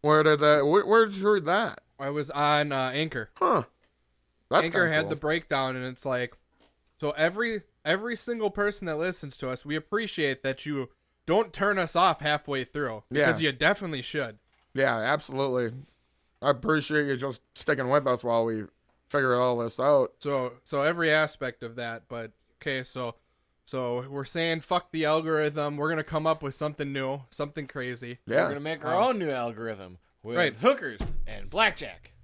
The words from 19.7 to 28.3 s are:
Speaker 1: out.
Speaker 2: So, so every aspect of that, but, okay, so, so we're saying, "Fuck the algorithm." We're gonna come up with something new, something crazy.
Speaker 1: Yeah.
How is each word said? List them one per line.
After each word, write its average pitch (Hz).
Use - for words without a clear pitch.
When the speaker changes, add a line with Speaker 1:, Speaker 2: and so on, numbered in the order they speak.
Speaker 1:
out. 135
Speaker 2:
So, 131
so 139
every 165
aspect 147
of 117
that, 117
but, 113
okay, 135
so, 123
so 123
we're 139
saying, 165
"Fuck -
the 160
algorithm." 151
We're 151
gonna 156
come 156
up 156
with 135
something 151
new, 135
something 147
crazy. 123
Speaker 1:
Yeah. 135